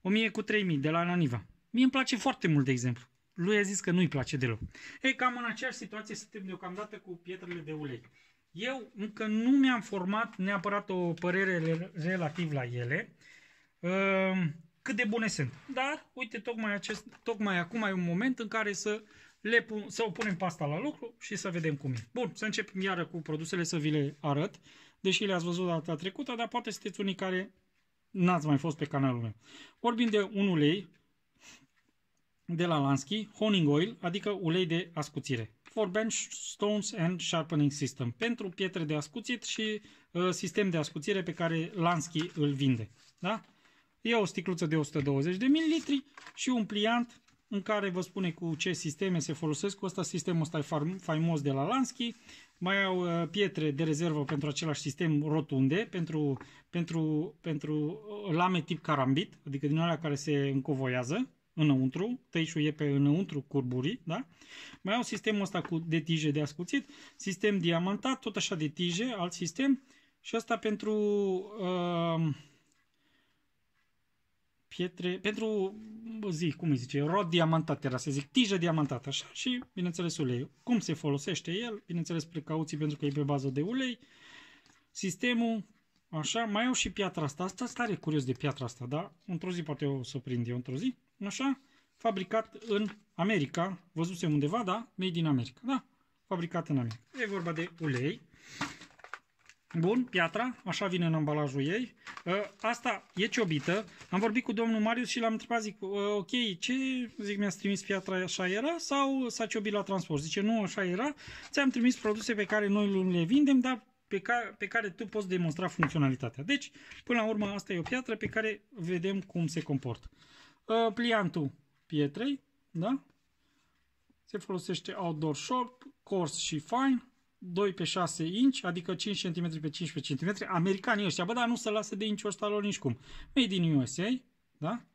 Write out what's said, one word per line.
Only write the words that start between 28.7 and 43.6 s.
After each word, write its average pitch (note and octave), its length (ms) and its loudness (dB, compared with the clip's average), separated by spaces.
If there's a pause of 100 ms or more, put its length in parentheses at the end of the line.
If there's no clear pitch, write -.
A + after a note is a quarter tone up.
pe D3 80 0
canalul C3+ 360 2
meu. A2+ 140 -4 (440)
Vorbim A#3 300 2
de G3+ 240 2
un G3 140 2
ulei E3 400 4 (1600)
de E3+ 200 0
la D#3+ 120 2
Lansky, C#3 600 0
Honing G3 320 4
Oil, E3 320 2
adică F#3+ 280 -2
ulei F#3 360 0
de E3+ 280 -2
ascuțire. B2+ 580 -4 (100)
For G#3+ 260 -2
bench G#3+ 280 -2 (140)
stones - 640 -2
and F3 280 0
sharpening D#3 500 2
system. B2+ 400 -4
Pentru A3+ 380 -2
pietre F#3 340 -2
de D3+ 120 -2
ascuțit G#3+ 480 -6
și, G#3+ 380 -4 (300)
uh, F3+ 180 2
sistem F#3+ 400 0
de E3 80 2
ascuțire E3+ 460 -2
pe E3+ 100 -4
care E3 420 0
Lansky E3+ 600 0
îl D3 160 2
vinde. C3 380 2 (300)
Da? G3+ 220 -2 (600)